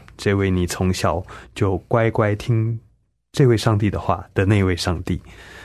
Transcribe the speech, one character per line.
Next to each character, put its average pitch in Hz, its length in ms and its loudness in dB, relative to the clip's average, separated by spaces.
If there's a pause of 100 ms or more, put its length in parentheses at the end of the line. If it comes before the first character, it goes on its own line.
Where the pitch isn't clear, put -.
(160)
这 104 160 0
位 98 180 2
你 90 160 0
从 92 280 -2
小 85 300 -2 (300)
就 95 220 0 (120)
乖 113 240 2
乖 107 240 0
听 113 420 -2 (540)
这 147 140 2
位 120 100 6
上 107 200 2
帝 104 140 2
的 85 80 -4
话 90 340 -4
的 98 140 0
那 104 160 4
位 92 140 0
上 87 260 -2
帝。 87 180 -4 (440)